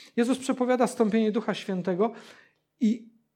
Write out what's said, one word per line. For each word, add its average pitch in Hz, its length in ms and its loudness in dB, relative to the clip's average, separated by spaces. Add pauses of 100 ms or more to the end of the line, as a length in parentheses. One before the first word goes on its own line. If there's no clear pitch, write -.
(160)
Jezus 247 240 2
przepowiada 254 480 0
zstąpienie 220 440 2
Ducha 214 220 -2
Świętego 185 600 -2 (680)
i 233 340 0 (220)